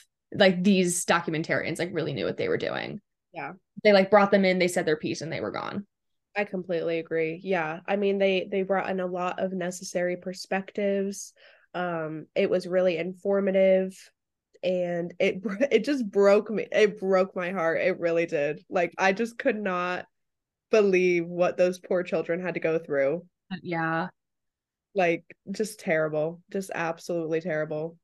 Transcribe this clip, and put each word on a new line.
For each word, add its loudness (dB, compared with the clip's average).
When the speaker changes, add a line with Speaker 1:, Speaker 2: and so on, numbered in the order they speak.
Speaker 1:
like, 4
these 4
documentarians, 0
like, -4
really -4
knew -4
what -4
they -2
were 0
doing. -6
Speaker 2:
Yeah. -10
Speaker 1:
They, 6
like, 6
brought 6
them 4
in, 2
they 2
said -2
their 2
piece, -4
and -8
they -6
were -6
gone. -6
Speaker 2:
I 0
completely -4
agree. -4
Yeah. -2
I 0
mean, 0
they, 2
they 0
brought 0
in -2
a -2
lot -4
of -2
necessary -4
perspectives. -4
Um, -6
it 2
was 0
really 2
informative, 2
and -2
it, 0
<laughs> -2
it 4
just -2
broke 4
me. -4
It 4
broke 2
my -4
heart. 0
It 0
really 0
did. -2
Like, -2
I 4
just -6
could 0
not -4
believe 4
what 0
those 2
poor 0
children -2
had -4
to -8
go 0
through. 0
Speaker 1:
Yeah. -4
Speaker 2:
Like, 2
just -6
terrible. -2
Just -6
absolutely -4
terrible. -4